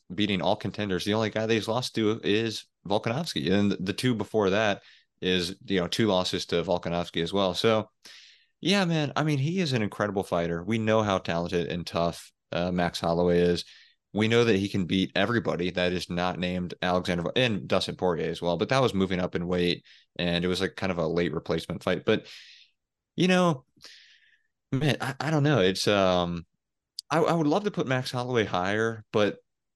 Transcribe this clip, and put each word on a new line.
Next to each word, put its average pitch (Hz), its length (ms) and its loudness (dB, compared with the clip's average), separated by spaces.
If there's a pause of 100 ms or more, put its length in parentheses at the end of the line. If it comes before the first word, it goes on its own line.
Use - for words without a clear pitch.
(140)
beating 98 280 0
all 92 140 2
contenders. 92 480 -4
The 104 100 0
only 110 160 0
guy 110 160 -2
that 110 80 2
he's 104 140 0
lost 120 280 -4
to 110 280 0
is 107 420 0 (220)
Volkanovski. 98 640 -2
And 101 220 4
the 92 180 -4
two 123 240 0
before 104 360 0
that 104 320 0 (380)
is, 92 440 0
you 98 160 0
know, 85 80 -2
two 113 180 0
losses 92 380 0
to 85 180 0
Volkanovski 87 580 -2
as 85 120 -4
well. 95 200 0
So, 110 360 0 (720)
yeah, 196 240 0
man, 160 320 0
I 147 60 0
mean, 151 140 2
he 160 220 -2
is 151 140 0
an 117 80 2
incredible 101 420 -2
fighter. 85 400 -2
We 110 140 -2
know 110 240 4
how 101 160 2
talented 87 500 -2
and 85 180 -4
tough, 85 460 -2 (220)
uh, 87 180 -2
Max 87 300 0
Holloway 87 380 2
is. 87 260 2 (480)
We 110 160 2
know 117 160 4
that 110 100 4
he 98 140 0
can 98 160 -2
beat 95 280 0
everybody 90 580 0
that 90 200 0
is 90 180 -4
not 90 300 -2
named 90 420 -4
Alexander 90 420 0
Vol-, - 120 -4
and 110 320 0
Dustin 90 300 -2
Poirier 82 320 0
as 85 120 -8
well. 85 140 0
But 101 140 -2
that 135 120 2
was 113 120 2
moving 95 260 0
up 90 160 -4
in 87 100 -2
weight, 87 380 0 (340)
and 87 280 -2
it - 20 0
was, 90 140 0
like, 95 160 -2
kind 95 160 -2
of 85 60 -4
a 80 80 0
late 85 260 0
replacement 82 500 -4
fight. 90 220 -2
But, 107 220 0 (880)
you 180 100 2
know, 180 380 2 (1080)
man, 135 280 2
I, 139 220 -6
I 151 100 -2
don't 147 120 2
know. 139 180 4
It's, 95 260 2
um, 90 580 2 (640)
I, 156 100 0
I - 140 2
would 160 140 2
love 180 160 2
to 208 80 -2
put 156 160 -4
Max 127 240 -2
Holloway 123 320 0
higher, 107 720 -2
but 104 240 2 (380)